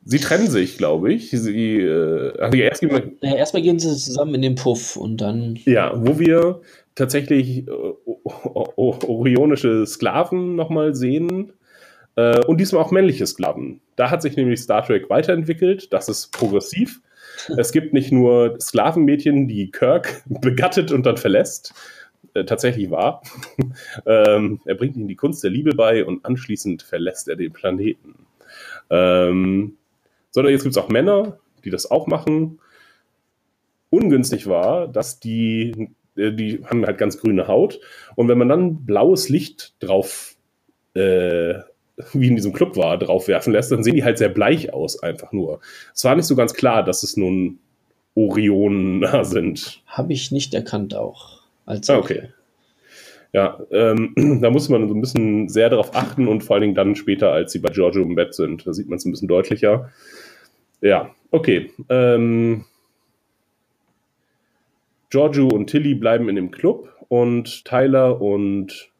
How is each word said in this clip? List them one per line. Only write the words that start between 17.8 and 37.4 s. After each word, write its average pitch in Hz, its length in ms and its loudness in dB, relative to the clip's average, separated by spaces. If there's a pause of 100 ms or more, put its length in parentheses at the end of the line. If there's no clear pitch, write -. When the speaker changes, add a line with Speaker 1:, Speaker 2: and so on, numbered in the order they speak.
Speaker 1:
nicht 131 180 0
nur 120 500 4
Sklavenmädchen, 143 880 2
die 101 240 -6
Kirk - 540 0
<laughs> - 40 -20
begattet 156 640 0
und 131 140 0
dann 117 120 2
verlässt. - 560 0 (600)
Äh, 98 120 -2
tatsächlich 110 460 -2
wahr. 90 300 -2 (360)
<laughs> - 40 -2 (440)
Ähm, 107 600 4
er 95 100 -2
bringt 131 220 -4
ihnen 107 100 -8
die 98 80 -10
Kunst - 300 -4
der 95 60 0
Liebe 147 240 0
bei 113 280 4
und - 220 -6
anschließend 107 580 -6
verlässt 87 460 -8
er 80 80 -6
den 82 160 -8
Planeten. 98 640 -6 (720)
Ähm, 90 880 2 (540)
sondern 139 200 2
jetzt 139 120 2
gibt's 131 160 -2
auch 92 100 -6
Männer, 196 480 2 (260)
die 98 60 -10
das 90 220 -8
auch 160 160 0
machen. 160 520 -2 (1300)
Ungünstig 139 580 2
war, 104 400 0
dass 120 320 -6
die, 113 720 -4 (260)
äh, 104 160 0
die 110 340 -6
haben 120 200 0
halt 101 120 -4
ganz 104 220 -2
grüne 95 280 0